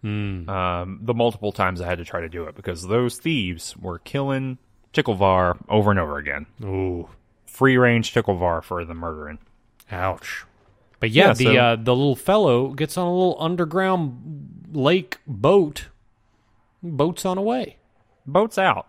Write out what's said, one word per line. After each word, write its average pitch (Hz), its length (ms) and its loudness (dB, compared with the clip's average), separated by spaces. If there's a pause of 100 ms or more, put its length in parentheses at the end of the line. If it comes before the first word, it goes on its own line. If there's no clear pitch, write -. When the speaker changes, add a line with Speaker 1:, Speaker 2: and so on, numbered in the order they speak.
Speaker 1:
Hmm. 104 460 -6
Speaker 2:
Um, 90 540 -4
the 117 120 -2
multiple 113 380 0
times 92 280 0
I 87 60 -6
had 87 120 -2
to 85 60 -10
try 87 160 -8
to 82 80 -8
do 82 160 -10
it 78 120 -14
because 85 320 -8
those 120 300 0
thieves 98 580 -4
were 90 240 -10
killing 135 580 -4 (340)
Ticklevar 95 640 2 (100)
over 104 240 4
and 95 80 4
over 73 180 -4
again. 73 280 -8 (160)
Speaker 1:
Ooh. 95 460 -4 (380)
Speaker 2:
Free 131 300 4
range 117 360 4
Ticklevar 90 520 0
for 87 200 -6
the 82 100 -12
murdering. 78 440 -10 (540)
Speaker 1:
Ouch. 90 520 -6 (540)
But 117 120 0
yeah, 170 180 6
Speaker 2:
Yeah, - 60 6
Speaker 1:
the, 123 100 0
Speaker 2:
so 131 120 6
Speaker 1:
uh, 120 200 4
the 113 200 2
little 139 200 2
fellow 139 540 2
gets 147 280 -6
on 180 80 -2
a 175 60 0
little 180 260 2
underground 160 1300 -4
lake 156 540 0
boat. 151 600 2 (960)
Boat's 170 420 -2
on 190 140 -2
a 196 40 -4
way. 233 340 -4 (500)
Speaker 2:
Boat's 185 320 0
out. 165 300 2